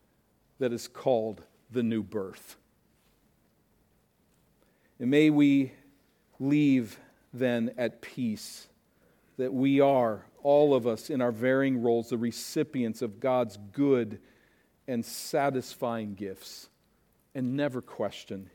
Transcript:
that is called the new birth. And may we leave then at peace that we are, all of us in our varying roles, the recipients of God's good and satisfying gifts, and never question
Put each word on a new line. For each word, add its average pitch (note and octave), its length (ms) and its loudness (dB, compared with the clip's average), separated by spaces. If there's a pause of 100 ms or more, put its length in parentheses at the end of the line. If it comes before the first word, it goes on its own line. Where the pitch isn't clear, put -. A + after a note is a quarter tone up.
(600)
that B2+ 120 0
is A#2 160 -8
called A2+ 560 -2 (280)
the B2 100 -2
new A2+ 220 -2
birth. F#2+ 520 -12 (2500)
And A#2+ 100 -2
may D3+ 220 6
we C#3 400 4 (680)
leave C3+ 600 2 (340)
then A#2+ 440 -2
at A#2+ 240 -4
peace - 680 -8 (680)
that B2+ 160 -4
we C#3 280 4
are, B2 440 4 (180)
all C#3+ 320 6
of A#2+ 100 2
us A2+ 240 -4
in C#3 120 -2
our B2 100 2
varying C3 500 0
roles, A#2 280 0
the A#2+ 80 -2
recipients A#2 840 -4
of A2+ 180 -8
God's B2 380 0 (140)
good B2 480 2 (680)
and A#2+ 160 -2
satisfying B2 1080 -4
gifts, - 560 -14 (640)
and B2+ 240 -4
never C#3 240 -2
question G2 720 -8